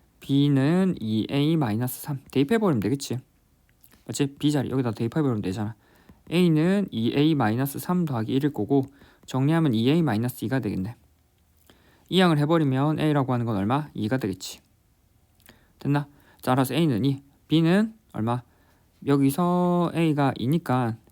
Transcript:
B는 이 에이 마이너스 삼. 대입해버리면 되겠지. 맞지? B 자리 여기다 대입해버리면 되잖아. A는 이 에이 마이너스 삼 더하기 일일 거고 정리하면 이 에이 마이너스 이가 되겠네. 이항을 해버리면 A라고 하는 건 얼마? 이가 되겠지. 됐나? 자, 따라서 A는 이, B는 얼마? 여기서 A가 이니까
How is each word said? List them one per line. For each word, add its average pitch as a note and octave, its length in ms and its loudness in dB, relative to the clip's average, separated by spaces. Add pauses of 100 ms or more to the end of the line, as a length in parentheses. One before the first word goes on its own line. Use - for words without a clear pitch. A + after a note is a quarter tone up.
(200)
B는 C#3+ 800 2
이 A2 280 -2
에이 D3 280 0
마이너스 B2 440 -2
삼. C#3+ 200 -8 (100)
대입해버리면 E3+ 500 2
되겠지. B2 380 -4 (880)
맞지? C#3 320 -4
B D3 140 0
자리 C3+ 180 -2
여기다 B2 220 -2
대입해버리면 A#2+ 500 -2
되잖아. G#2 320 -6 (560)
A는 F3+ 640 2
이 A2+ 220 -2
에이 D3+ 200 4
마이너스 B2+ 460 0
삼 F3+ 240 -2
더하기 A#2+ 280 -4
일일 C#3 200 0
거고 B2+ 340 0 (400)
정리하면 C#3+ 480 0
이 A2+ 160 2
에이 E3 120 2
마이너스 A#2 420 -2
이가 B2+ 160 -2
되겠네. G2 340 -6 (1160)
이항을 F3 280 4
해버리면 D3 640 2
A라고 D3 320 2
하는 A#2+ 140 -2
건 A2+ 100 -2
얼마? B2+ 380 -2
이가 G#2+ 240 -2
되겠지. - 420 -8 (1200)
됐나? C#3+ 280 -2 (320)
자, B2+ 120 -2
따라서 B2+ 220 0
A는 C3+ 300 2
이, C#3 180 0 (260)
B는 F3 460 2 (180)
얼마? A#2+ 300 -4 (640)
여기서 F3 880 2
A가 D3 440 0
이니까 B2+ 580 -2 (160)